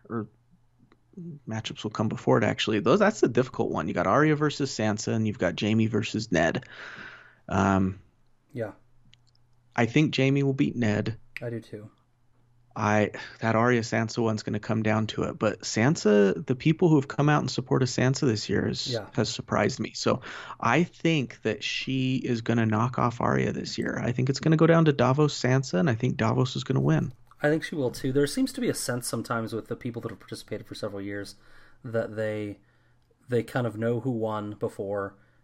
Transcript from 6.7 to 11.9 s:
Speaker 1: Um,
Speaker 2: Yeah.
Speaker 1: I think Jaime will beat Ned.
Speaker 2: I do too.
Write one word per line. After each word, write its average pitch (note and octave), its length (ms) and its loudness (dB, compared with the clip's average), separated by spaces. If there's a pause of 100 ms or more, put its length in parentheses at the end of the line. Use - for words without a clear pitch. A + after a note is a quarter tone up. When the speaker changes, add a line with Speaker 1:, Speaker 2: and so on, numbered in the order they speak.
Speaker 1:
Um, F#2+ 500 2 (540)
Speaker 2:
Yeah. A2 200 -8 (1040)
Speaker 1:
I A#2+ 120 2
think D3 300 2
Jaime C#3 260 4
will C3+ 120 2
beat C#3+ 200 0
Ned. A2 420 0 (240)
Speaker 2:
I B2 100 -8
do A#2 100 -8
too. G#2+ 280 -16 (880)